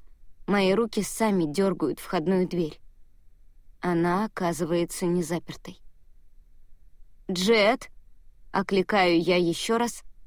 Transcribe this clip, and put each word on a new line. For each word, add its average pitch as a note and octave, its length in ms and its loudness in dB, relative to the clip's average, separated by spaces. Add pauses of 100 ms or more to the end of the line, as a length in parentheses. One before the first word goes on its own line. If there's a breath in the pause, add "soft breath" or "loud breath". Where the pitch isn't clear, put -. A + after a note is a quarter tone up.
(480)
мои F#3+ 260 2
руки A3 300 0
сами G3 400 0
дёргают D#3+ 560 0
входную F3+ 480 0
дверь. E3+ 320 -4 (1000)
Она F3 420 0
оказывается E3+ 800 -2
незапертой. F3 760 -4 (1500)
"Джет!" — G#3 580 4 (600)
окликаю F#3 680 2
я F3 160 4
ещё F3+ 400 0
раз A#3 260 -4 (240)